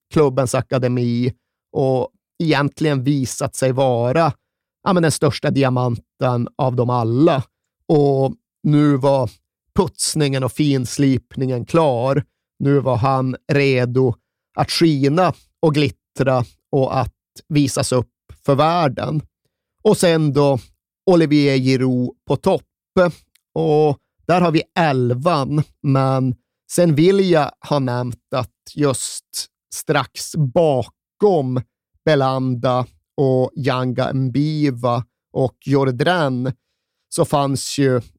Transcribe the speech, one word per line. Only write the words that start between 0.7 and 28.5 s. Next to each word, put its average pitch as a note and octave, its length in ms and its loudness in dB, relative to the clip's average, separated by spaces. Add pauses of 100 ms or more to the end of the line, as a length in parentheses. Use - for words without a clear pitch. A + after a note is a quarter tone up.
och C3 360 -2 (340)
egentligen C#3+ 600 -2
visat C#3 500 -4
sig C3 180 0
vara, C3 600 0 (520)
ja, G3+ 80 0
men F3 100 2
den D#3 100 2
största - 380 -2
diamanten B2 1040 -2
av C3 200 -2
dem A#2+ 140 0
alla. B2 520 0 (460)
Och C#3 440 2 (300)
nu D3 340 2
var C3 340 0 (440)
putsningen C#3 680 -2
och B2 80 -4
finslipningen C3 1120 -2
klar. C#3 600 0 (340)
Nu C#3 220 2
var B2 160 0
han C3 400 0 (160)
redo C3 600 0 (440)
att - 120 -2
skina D#3 640 2 (260)
och D#3+ 140 2
glittra C3 680 -2 (280)
och C3 280 0
att A#2 140 -6 (340)
visas C#3+ 440 0
upp B2+ 160 -2 (360)
för C#3+ 100 2
världen. D3+ 680 0 (600)
Och G#3+ 140 4
sen D#3+ 360 2
då C#3 260 2 (520)
Olivier D3 460 4
Giroud B2+ 540 0 (160)
på C#3+ 100 0
topp. F#3 260 0 (920)
Och D3+ 440 2 (280)
där F3 140 2
har F3 100 2
vi D#3+ 120 0 (160)
elvan, C#3+ 840 0 (200)
men C3 520 0 (360)
sen E3+ 240 2
vill F#3+ 360 4
jag D3+ 200 2 (180)
ha D3 100 0
nämnt B2 560 -6
att B2+ 200 -6 (200)